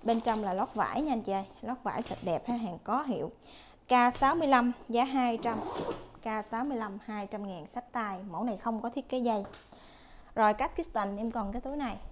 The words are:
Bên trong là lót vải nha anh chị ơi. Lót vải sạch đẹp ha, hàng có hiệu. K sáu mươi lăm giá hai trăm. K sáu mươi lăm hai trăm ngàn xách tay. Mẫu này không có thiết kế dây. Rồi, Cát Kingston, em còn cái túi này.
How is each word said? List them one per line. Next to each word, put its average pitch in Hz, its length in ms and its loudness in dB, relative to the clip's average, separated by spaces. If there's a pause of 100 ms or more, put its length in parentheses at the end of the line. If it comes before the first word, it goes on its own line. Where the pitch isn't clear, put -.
Bên 226 180 2
trong 214 240 2
là 185 100 0
lót 208 200 -2
vải 214 280 0
nha 302 100 0
anh 226 100 0
chị 196 100 -2
ơi. 190 120 0 (180)
Lót 240 200 -6
vải 220 200 -2
sạch - 200 -6
đẹp 170 260 0
ha, 240 60 0
hàng 208 300 -4
có 254 180 0
hiệu. 190 280 -2 (560)
K 247 280 6
sáu 277 200 4
mươi 320 140 4
lăm 247 240 6 (160)
giá 233 160 4
hai 254 320 2
trăm. 226 220 -2 (640)
K 214 220 -2
sáu 233 200 -4
mươi 277 140 -2
lăm 208 260 -6
hai 208 220 -6
trăm 202 220 -6
ngàn 175 180 -10
xách - 260 -10
tay. 208 260 -2 (120)
Mẫu 175 140 -2
này 220 120 0
không 226 240 -2
có 233 100 -4
thiết - 180 -6
kế 254 100 0
dây. 220 260 2 (880)
Rồi, 214 200 6
Cát - 220 -2
Kingston, 202 400 -2
em 226 140 -4
còn 208 220 -4
cái - 80 -6
túi 269 160 -6
này. 233 200 -2 (160)